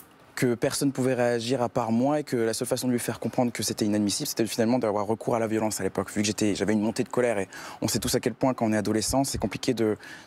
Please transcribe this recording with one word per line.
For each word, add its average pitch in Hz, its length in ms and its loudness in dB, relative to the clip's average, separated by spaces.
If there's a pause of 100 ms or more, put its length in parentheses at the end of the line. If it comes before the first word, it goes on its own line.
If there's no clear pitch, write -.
(360)
que 123 180 2
personne 135 400 0
pouvait 127 220 2
réagir 120 480 2
à 117 40 0
part 113 240 0
moi 131 280 2
et 147 40 -4
que 135 140 -2
la 113 160 2
seule 117 140 -4
façon 127 200 -2
de 127 60 2
lui 120 60 2
faire - 200 -4
comprendre 117 320 0
que 113 120 -4
c'était 113 220 0
inadmissible, 104 420 0
c'était - 180 0
finalement 113 340 2
d'avoir 104 280 0
recours 113 280 -2
à 113 40 2
la 113 80 0
violence 110 340 -2
à - 20 -6
l'époque, 95 280 -2
vu 104 100 -2
que 104 60 2
j'étais, 107 280 2
j'avais 101 160 0
une 107 80 4
montée 110 240 0
de - 60 -4
colère. 120 300 2
Et 95 100 -4 (320)
on - 80 -2
sait 117 100 0
tous 120 160 -2
à 120 60 2
quel 117 120 0
point, 131 200 2
quand 120 120 0
on 107 60 2
est 107 60 2
adolescent, 107 480 2
c'est - 140 -4
compliqué - 340 -2
de, 110 240 2 (300)